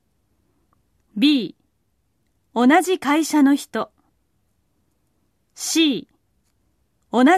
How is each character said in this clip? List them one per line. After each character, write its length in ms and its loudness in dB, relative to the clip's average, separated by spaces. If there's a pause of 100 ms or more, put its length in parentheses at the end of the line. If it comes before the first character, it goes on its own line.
(1160)
B、 400 -2 (1000)
同 140 0 (140)
じ 180 -4
会 260 -2
社 160 0
の 140 4
人。 360 -10 (1600)
C、 520 -4 (1040)
同 120 0 (140)